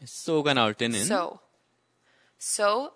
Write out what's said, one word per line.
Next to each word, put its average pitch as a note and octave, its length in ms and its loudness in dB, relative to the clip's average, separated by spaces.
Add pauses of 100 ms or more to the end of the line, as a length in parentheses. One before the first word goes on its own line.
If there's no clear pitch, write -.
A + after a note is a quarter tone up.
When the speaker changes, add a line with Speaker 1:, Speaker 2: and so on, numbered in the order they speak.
Speaker 1:
so가 D3 540 0
나올 A2+ 180 4
때는 A#2 280 -2
Speaker 2:
So. F3+ 360 -2 (1040)
So A3 540 0